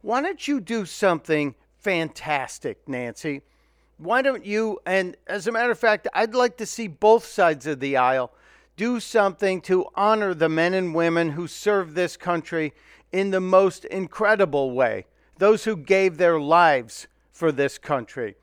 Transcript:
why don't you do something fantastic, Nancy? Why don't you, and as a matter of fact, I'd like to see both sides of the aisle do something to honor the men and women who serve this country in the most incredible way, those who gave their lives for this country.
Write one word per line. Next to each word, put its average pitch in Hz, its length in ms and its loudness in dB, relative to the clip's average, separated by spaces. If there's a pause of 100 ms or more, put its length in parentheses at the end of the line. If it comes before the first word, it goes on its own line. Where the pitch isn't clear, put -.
why 233 180 -2
don't 339 260 -6
you 277 120 -2
do 214 260 -6
something 156 680 0 (240)
fantastic, 151 1080 -6
Nancy? 135 540 -8 (560)
Why 214 240 0
don't 254 240 -2
you, 214 400 -2
and 185 320 -2 (100)
as 185 180 -8
a 233 60 0
matter 233 200 0
of 202 60 -2
fact, 214 360 0
I'd 214 200 0
like 247 260 0
to 214 60 -6
see 226 220 -8
both 220 380 4
sides 156 420 0
of 139 140 -4
the 139 160 0
aisle 127 340 2 (460)
do 233 240 -2
something 190 640 0
to 185 300 0
honor 208 400 2
the 160 140 2
men 165 260 0
and 180 220 -2
women 165 360 0
who 165 160 -8
serve 190 480 -2
this 175 200 -2
country 165 580 -4 (380)
in 196 200 0
the 185 100 0
most 185 420 4
incredible 185 880 0
way, 113 340 0 (320)
those 208 280 4
who 220 100 -2
gave 185 400 2
their 170 240 2
lives 147 680 2 (220)
for 160 220 0
this 139 260 -2
country. 120 640 -6